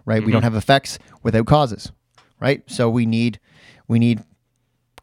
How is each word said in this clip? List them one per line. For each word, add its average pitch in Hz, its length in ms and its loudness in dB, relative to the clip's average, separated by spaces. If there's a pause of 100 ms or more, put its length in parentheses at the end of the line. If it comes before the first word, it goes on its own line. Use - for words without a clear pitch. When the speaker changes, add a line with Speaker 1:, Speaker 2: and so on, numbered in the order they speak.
Speaker 1:
right? 110 180 0
We 110 60 0
don't 110 120 2
Speaker 2:
Mm-hmm. - 20 2
Speaker 1:
have 117 100 0
effects - 460 0 (240)
without 113 220 0
causes, 139 440 0 (480)
right? 135 300 -2
So 117 200 -2
we 117 160 0
need, 113 360 -2 (480)
we 117 100 2
need 117 240 2 (800)